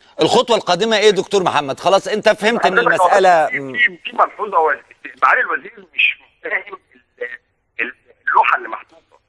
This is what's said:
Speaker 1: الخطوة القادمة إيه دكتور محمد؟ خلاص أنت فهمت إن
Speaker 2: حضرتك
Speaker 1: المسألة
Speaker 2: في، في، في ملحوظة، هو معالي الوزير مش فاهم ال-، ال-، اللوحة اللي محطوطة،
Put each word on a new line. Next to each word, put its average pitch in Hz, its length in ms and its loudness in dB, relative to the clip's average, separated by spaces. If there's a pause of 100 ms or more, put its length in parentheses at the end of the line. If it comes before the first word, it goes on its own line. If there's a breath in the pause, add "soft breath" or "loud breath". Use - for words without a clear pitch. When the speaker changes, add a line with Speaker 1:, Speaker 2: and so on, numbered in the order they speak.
(220 soft breath)
Speaker 1:
الخطوة 220 340 2
القادمة 202 420 -2
إيه 214 120 4
دكتور 190 320 -2
محمد؟ 135 380 -2
خلاص 190 280 2
أنت 214 200 0
فهمت 208 380 0
إن 180 60 2
Speaker 2:
حضرتك 233 160 2
Speaker 1:
المسألة 180 580 4
Speaker 2:
في، 135 320 -8
في، 175 200 -2 (120)
في 240 60 -12
ملحوظة، 190 400 -2
هو 156 200 2 (460)
معالي 175 180 4
الوزير 175 540 -8
مش - 240 -2 (260)
فاهم 196 340 -10 (160)
ال-، 123 300 -18 (560)
ال-، 117 140 -8 (340)
اللوحة - 300 0
اللي 175 100 -14
محطوطة، - 500 -18 (100)